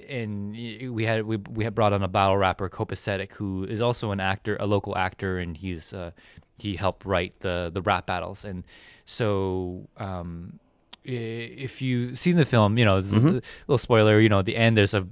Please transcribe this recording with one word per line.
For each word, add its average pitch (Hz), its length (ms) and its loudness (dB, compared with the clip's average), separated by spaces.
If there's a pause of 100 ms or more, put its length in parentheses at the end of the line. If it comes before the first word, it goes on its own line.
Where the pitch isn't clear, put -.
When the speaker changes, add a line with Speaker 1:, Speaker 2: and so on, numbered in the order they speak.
Speaker 1:
and 107 440 -8
y-, 117 360 -12
we 113 160 -4
had, 110 180 0
we, 110 140 -4
we 107 260 -6
had 110 100 -4
brought 107 200 2
on 101 100 0
a 95 60 -2
battle 98 280 2
rapper, 95 320 0
Copacetic, 98 640 -6
who 95 300 -6
is 101 180 -6
also 120 300 -2
an 98 80 -2
actor, 95 400 -2
a 104 80 -4
local 101 300 0
actor, 92 420 -2
and 87 160 -6
he's, 85 380 -10
uh, 87 180 -10 (460)
he 104 180 -6
helped 92 300 -2
write 95 340 -2
the, 87 340 -4
the 92 80 -4
rap 90 240 0
battles. 90 380 -6
And 92 220 -10 (400)
so, 95 920 -2
um, 87 640 -10 (480)
i-, 135 40 -10
if 117 680 -10
you've 123 380 -2
seen 175 160 2
the 170 100 6
film, 110 320 4
you 123 60 6
know, 98 160 6
this 98 140 -2
is 104 40 6
Speaker 2:
Mm-hmm. 120 100 6 (100)
Speaker 1:
a 120 40 -6 (260)
little 139 100 4
spoiler, 107 420 6
you 113 80 8
know, 101 120 4
at 92 60 2
the 110 120 -4
end, 113 180 4
there's 101 180 6
a 95 180 -2